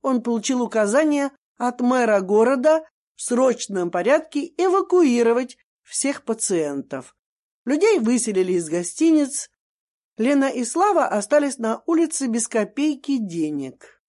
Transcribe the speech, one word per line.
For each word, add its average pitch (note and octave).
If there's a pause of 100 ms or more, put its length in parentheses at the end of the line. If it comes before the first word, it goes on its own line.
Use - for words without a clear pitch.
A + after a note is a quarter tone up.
Он B3+
получил A#3+
указание C4+ (260)
от B3
мэра A#3+
города B3 (300)
в -
срочном A#3
порядке C#4
эвакуировать C#4+ (240)
всех -
пациентов. C#3+ (480)
Людей F4
выселили G#3+
из E3+
гостиниц. C#4 (680)
Лена C4+
и B3+
Слава F4
остались C#4
на A3+
улице D#4+
без A3+
копейки C4+
денег. D3+